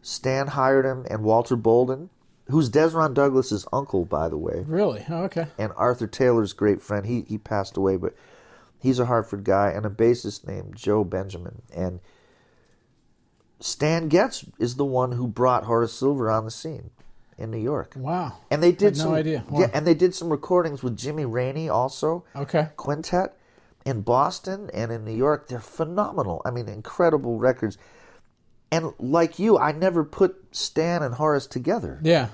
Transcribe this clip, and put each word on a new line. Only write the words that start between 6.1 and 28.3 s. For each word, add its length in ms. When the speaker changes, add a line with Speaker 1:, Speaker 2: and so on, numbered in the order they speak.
Speaker 1:
great 280
friend. 240
He, 220
he 100
passed 400
away, 200
but 160
he's 200
a 60
Hartford 400
guy, 240
and 160
a 40
bassist 580
named 280
Joe 300
Benjamin. 560
And 240
Stan 500
Getz 360
is 160
the 100
one 280
who 140
brought 380
Horace 280
Silver 360
on 160
the 60
scene 380
in 140
New 80
York. 360
Speaker 2:
Wow. 380
Speaker 1:
And 100
they 100
did 240
Speaker 2:
Had 20
no 80
Speaker 1:
some, 80
Speaker 2:
idea. 380
Speaker 1:
yeah, 80
Speaker 2:
Wow. 140
Speaker 1:
and 140
they 60
did 200
some 160
recordings 540
with 140
Jimmy 280
Rainey 440
also. 560
Speaker 2:
Okay. 400
Speaker 1:
Quintet 600
in 160
Boston 720
and 180
in 140
New 100
York. 320
They're 120
phenomenal. 840
I 60
mean, 160
incredible 680
records. 400